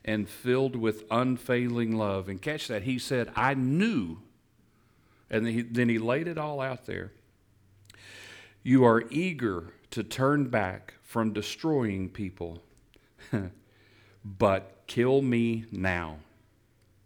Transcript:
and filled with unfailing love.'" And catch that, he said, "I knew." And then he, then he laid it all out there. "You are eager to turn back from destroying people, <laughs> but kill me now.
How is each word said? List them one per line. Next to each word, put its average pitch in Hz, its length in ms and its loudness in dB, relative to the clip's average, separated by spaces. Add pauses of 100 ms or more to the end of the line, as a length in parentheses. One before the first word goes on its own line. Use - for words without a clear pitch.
and 107 240 -2
filled 127 460 0
with 110 340 -2
unfailing 120 880 0
love.'" 98 320 -2
And 95 100 -6
catch 151 280 -6
that, 107 160 -4
he 127 160 -2
said, 120 360 -2
"I 131 200 2
knew." 131 640 0 (1120)
And 110 160 -2
then 117 60 -2
he, 117 100 0
then 117 280 2
he 113 100 2
laid 135 300 -2
it 165 80 -6
all 151 240 -6
out 131 240 -6
there. 92 260 -8 (1500)
"You 127 220 8
are 113 240 8
eager 123 640 -2 (180)
to 117 100 -4
turn 135 460 2
back 104 460 -2 (100)
from 110 300 0
destroying 104 760 -2
people, 87 560 -8 (680)
<laughs> - 920 -10
but 98 640 0
kill 127 340 2
me 117 480 0
now. 87 500 -4 (880)